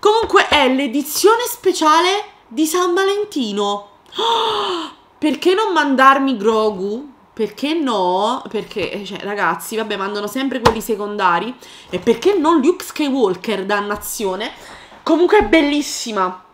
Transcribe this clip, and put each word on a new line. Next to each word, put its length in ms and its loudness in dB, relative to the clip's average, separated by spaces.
Comunque 480 2
è 200 4
l'edizione 760 2
speciale 880 2
di 180 0
San 280 0
Valentino. 960 -2
<gasps> 800 -2
Perché 360 0
non 180 0
mandarmi 640 4
Grogu? 800 -2
Perché 420 -4
no? 760 0
Perché, 420 -6
eh, 140 -8
cioè, 160 -10
ragazzi, 560 -4
vabbè, 200 -4
mandano 300 -6
sempre 340 -4
quelli 200 2
secondari. 760 -2
E 80 -6
perché 360 2
non 260 4
Luke 240 0
Skywalker, 800 -2
dannazione? 880 -4
Comunque 360 4
è 60 4
bellissima. 1080 0